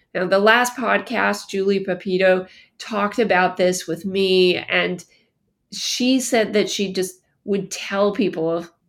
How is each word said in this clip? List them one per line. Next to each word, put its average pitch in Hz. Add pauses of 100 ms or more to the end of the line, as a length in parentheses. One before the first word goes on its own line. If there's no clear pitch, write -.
(140)
Now, 180
the 190
last 233
podcast, 202
Julie 196
Pepito 185 (300)
talked 208
about 185
this 180
with 165
me, 185
and 180 (680)
she 254
said 220
that 196
she 196
just 185 (220)
would 202
tell 196
people 175 (220)